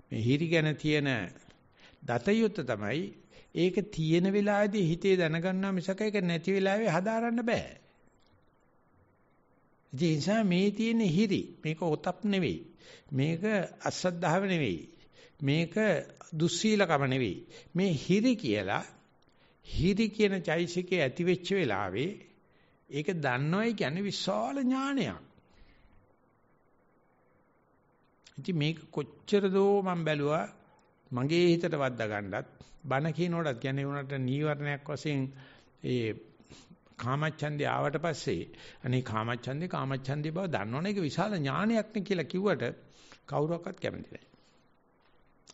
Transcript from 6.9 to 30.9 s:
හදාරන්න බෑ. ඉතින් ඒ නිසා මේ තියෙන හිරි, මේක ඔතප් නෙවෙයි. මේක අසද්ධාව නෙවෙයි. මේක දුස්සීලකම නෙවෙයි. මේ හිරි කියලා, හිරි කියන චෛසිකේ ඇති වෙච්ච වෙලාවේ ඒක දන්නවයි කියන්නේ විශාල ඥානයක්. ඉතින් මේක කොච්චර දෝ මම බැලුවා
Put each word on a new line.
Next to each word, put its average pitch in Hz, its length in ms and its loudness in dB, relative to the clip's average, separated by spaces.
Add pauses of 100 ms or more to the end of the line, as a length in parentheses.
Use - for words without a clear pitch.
හදාරන්න 226 520 0
බෑ. 190 400 -2 (2000)
ඉතින් 147 140 0
ඒ 156 80 4
නිසා 196 280 2
මේ 190 280 4
තියෙන 226 300 0
හිරි, 185 400 2 (160)
මේක 160 240 -6
ඔතප් 170 420 -2
නෙවෙයි. 190 360 0 (500)
මේක 156 340 0 (360)
අසද්ධාව 175 640 0
නෙවෙයි. 139 460 0 (480)
මේක 151 360 0 (560)
දුස්සීලකම 165 760 2
නෙවෙයි. 127 320 0 (320)
මේ 185 240 2
හිරි 214 420 4
කියලා, 104 480 0 (840)
හිරි 196 420 2
කියන 202 320 2
චෛසිකේ 175 600 0
ඇති 135 220 0
වෙච්ච 180 280 0
වෙලාවේ 110 580 0 (800)
ඒක 151 260 -4
දන්නවයි 156 580 0
කියන්නේ 180 300 -2
විශාල 214 540 -4
ඥානයක්. 262 640 -2 (3000)
ඉතින් 170 240 -4
මේක 151 200 2 (100)
කොච්චර - 600 -2
දෝ 196 320 4
මම 180 240 -2
බැලුවා 151 420 0 (680)